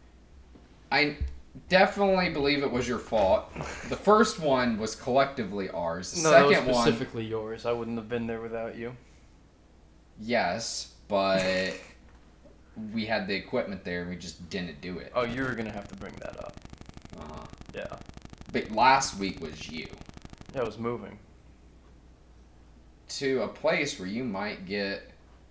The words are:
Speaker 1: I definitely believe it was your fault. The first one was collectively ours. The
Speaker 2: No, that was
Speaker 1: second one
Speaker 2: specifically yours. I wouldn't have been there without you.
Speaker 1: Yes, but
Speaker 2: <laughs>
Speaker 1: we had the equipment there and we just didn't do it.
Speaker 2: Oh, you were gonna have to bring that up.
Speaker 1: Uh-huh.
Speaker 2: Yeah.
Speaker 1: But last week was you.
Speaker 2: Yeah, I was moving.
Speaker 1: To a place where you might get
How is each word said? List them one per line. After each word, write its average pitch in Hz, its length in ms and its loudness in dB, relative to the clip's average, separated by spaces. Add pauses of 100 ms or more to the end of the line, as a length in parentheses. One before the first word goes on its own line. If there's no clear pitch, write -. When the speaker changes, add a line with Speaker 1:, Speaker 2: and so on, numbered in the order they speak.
(920)
Speaker 1:
I 147 240 2 (540)
definitely 190 580 6
believe 143 340 2
it 139 80 0
was 120 200 0
your 117 100 -2
fault. 104 540 2 (340)
The 131 80 -4
first 214 460 6
one 127 360 4
was 110 180 -2
collectively 107 760 0
ours. 90 420 -4
The 170 120 -2
Speaker 2:
No, 156 80 6
that 143 140 12
was 143 120 8
Speaker 1:
second 127 160 2
one 120 140 6
Speaker 2:
specifically 117 380 0
yours. 110 400 -6
I 120 60 0
wouldn't 117 260 -4
have 107 120 -8
been 117 180 -4
there 113 140 -6
without 113 340 -8
you. 117 180 -10 (1300)
Speaker 1:
Yes, 107 760 -2 (140)
but 95 680 2 (540)
Speaker 2:
<laughs> - 680 -16
Speaker 1:
we 110 120 -2
had 104 240 0
the 101 60 -2
equipment 101 500 -4
there 87 160 -4
and 87 80 -6
we 90 80 -6
just 85 320 -14
didn't 85 320 -8
do 90 160 -8
it. - 180 -12
Speaker 2:
Oh, 127 80 2
you 120 200 -2
were 127 120 -2
gonna 110 160 -4
have 101 160 -10
to - 80 -14
bring 98 200 -12
that - 220 -12
up. - 160 -12 (640)
Speaker 1:
Uh-huh. - 280 -12 (280)
Speaker 2:
Yeah. - 220 -10 (560)
Speaker 1:
But 120 200 0
last 127 460 6
week 95 220 -4
was - 320 -10
you. 80 160 -10 (680)
Speaker 2:
Yeah, 135 60 -4
I 127 60 0
was 104 120 -6
moving. 113 400 -6 (1900)
Speaker 1:
To 135 360 0
a 101 40 0
place 151 500 0
where 92 120 -6
you 120 160 -4
might 101 400 -4
get 98 440 -4 (420)